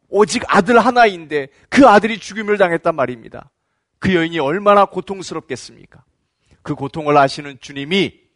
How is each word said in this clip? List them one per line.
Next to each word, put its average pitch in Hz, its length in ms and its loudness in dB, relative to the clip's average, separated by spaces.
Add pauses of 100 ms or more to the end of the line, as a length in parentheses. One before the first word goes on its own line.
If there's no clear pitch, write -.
오직 214 380 0
아들 196 320 2
하나인데 185 680 0 (200)
그 262 200 6
아들이 214 300 4
죽임을 208 400 -6
당했단 170 360 0
말입니다. 127 560 -8 (480)
그 190 160 -2
여인이 165 240 -2
얼마나 202 460 2
고통스럽겠습니까? 165 1200 -14 (580)
그 151 120 -8
고통을 147 420 -2
아시는 143 440 0
주님이 143 600 -6 (160)